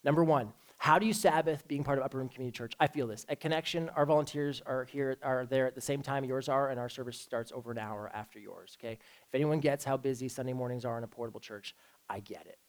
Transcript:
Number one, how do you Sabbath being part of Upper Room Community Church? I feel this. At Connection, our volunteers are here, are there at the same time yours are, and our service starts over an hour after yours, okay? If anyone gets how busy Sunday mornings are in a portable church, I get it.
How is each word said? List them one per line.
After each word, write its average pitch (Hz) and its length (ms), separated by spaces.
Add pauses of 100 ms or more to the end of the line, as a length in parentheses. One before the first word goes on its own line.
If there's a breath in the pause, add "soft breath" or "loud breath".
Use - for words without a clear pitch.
Number 151 220
one, 135 260 (280 loud breath)
how 156 200
do 208 60
you 220 80
Sabbath 160 560
being 143 160
part 139 140
of 131 60
Upper 135 120
Room 131 140
Community 127 260
Church? 117 240
I 156 60
feel 143 200
this. 110 220
At 143 100
Connection, 160 520
our 147 160
volunteers 147 580
are 131 200
here, 135 380
are 131 220
there 131 220
at 127 80
the 131 80
same 143 180
time 139 240
yours 131 240
are, 135 220
and 123 100
our 123 80
service 120 320
starts 117 340
over 120 160
an 117 60
hour 107 380
after 107 240
yours, 92 420
okay? 113 140
If - 400
anyone 151 260
gets 143 240
how 135 140
busy 131 280
Sunday 127 280
mornings 123 320
are 117 100
in 117 80
a - 20
portable 113 320
church, - 380 (320 soft breath)
I 98 120
get 98 260
it. 92 120 (100)